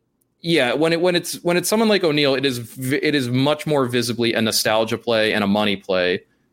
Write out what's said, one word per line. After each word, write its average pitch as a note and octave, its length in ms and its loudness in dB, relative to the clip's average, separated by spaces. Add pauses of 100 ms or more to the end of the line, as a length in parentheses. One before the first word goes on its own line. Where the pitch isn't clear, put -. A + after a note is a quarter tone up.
(420)
yeah, C#3+ 320 0
when D#3+ 180 2
it, E3+ 80 0
when F3+ 160 2
it's, - 280 -6
when F3 140 0
it's F3 120 -2
someone A3 200 2
like F#3+ 140 2
O'Neill, D3 300 2
it C3 120 -2
is B2+ 120 -2
v-, B2+ 440 -6
it D3 120 0
is B2+ 160 0
much C3+ 380 0
more C#3+ 180 2
visibly A#2 480 -2
a A2+ 80 0
nostalgia A2 560 0
play A2 340 0
and G#2 120 0
a G2 40 0
money G#2 300 0
play F#2 440 -2 (320)